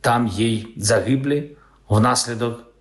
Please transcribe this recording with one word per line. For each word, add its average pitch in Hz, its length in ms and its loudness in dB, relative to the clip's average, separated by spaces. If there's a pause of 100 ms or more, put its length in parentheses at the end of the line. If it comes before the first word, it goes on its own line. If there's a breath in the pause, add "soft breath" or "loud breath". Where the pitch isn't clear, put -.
там 120 260 2
є 104 200 -2
й 110 300 -4
загиблі 135 800 0 (320 loud breath)
внаслідок 117 720 0 (200)